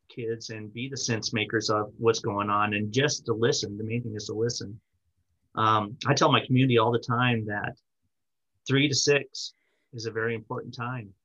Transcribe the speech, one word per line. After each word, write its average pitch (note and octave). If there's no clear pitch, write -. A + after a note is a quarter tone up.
kids A2+
and G#2+
be A#2+
the C3+
sense A2+
makers G#2+
of G#2+
what's A2+
going G2+
on G#2
and G#2+
just C3+
to A2+
listen. G#2
The G#2+
main A#2
thing A2
is G#2
to G2+
listen. G#2+
Um, A2
I C#3
tell D#3
my A#2
community B2+
all A2+
the A#2
time A#2+
that G#2
three C#3
to C3+
six -
is A2+
a A2
very A2+
important A#2+
time A#2+